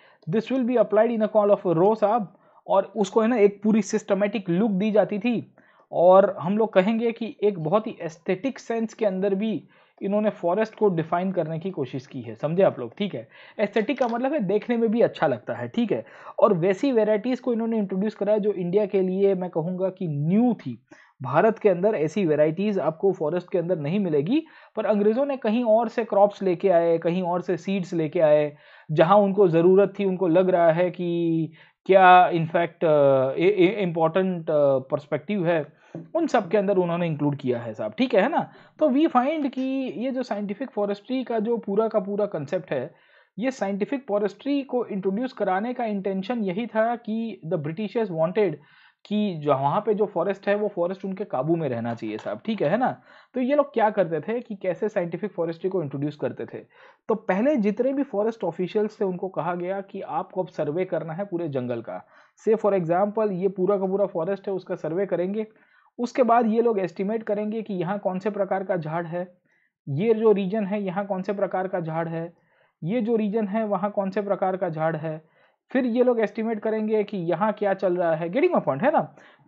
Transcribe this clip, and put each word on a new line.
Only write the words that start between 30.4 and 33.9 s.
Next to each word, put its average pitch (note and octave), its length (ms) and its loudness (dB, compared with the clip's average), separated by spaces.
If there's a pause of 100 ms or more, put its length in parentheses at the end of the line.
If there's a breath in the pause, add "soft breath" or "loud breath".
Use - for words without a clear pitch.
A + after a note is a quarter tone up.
रहा E3+ 220 4
है F3 200 2
कि E3+ 600 -2 (340 soft breath)
क्या F#3 460 10
in E3+ 120 0
fact, E3+ 400 -2
अ, C#3 540 4
ए-, F#3+ 220 2
ए-, F#3 200 4
इंपॉर्टेंट, E3+ 720 0